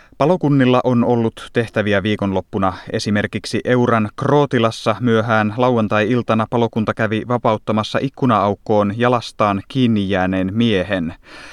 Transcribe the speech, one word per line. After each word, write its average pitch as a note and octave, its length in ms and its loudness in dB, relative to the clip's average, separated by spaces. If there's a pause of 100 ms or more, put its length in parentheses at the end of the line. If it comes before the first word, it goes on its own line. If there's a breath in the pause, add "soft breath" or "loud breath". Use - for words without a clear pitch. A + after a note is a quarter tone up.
(180 loud breath)
Palokunnilla C#3 680 2
on B2 200 2
ollut A#2 480 -2
tehtäviä G#2 500 0
viikonloppuna. F#2+ 720 -2 (200)
Esimerkiksi G#2+ 720 -2
Euran A#2+ 520 2
Krootilassa B2 840 0
myöhään A2 560 2
lauantai-iltana A2 920 0
palokunta A2+ 440 0
kävi G#2+ 340 -2
vapauttamassa A2 760 -2
ikkunaaukkoon G#2 920 0
jalastaan A2+ 720 0
kiinni A2+ 420 0
jääneen F#2 420 0
miehen. F#2+ 600 0 (380 loud breath)